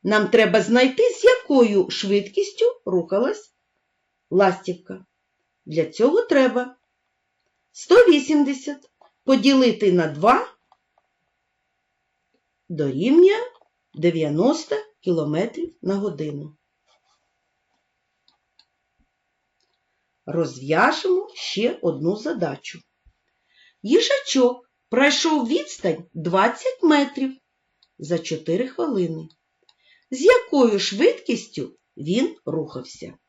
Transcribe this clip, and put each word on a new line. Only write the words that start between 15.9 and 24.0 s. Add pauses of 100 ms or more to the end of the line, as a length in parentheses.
годину. (3750)
Розв'яжемо
ще
одну
задачу. (1040)
Їжачок (180)